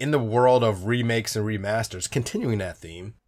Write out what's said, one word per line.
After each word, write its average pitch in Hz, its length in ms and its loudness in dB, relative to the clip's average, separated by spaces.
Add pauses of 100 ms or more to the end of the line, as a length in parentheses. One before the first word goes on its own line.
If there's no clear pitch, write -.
in 139 80 -2
the 151 80 4
world 120 460 4
of 98 220 0
remakes 117 500 0
and 107 100 -2
remasters, 104 640 -4
continuing 123 480 -2
that 90 200 -8
theme, 87 360 -14 (140)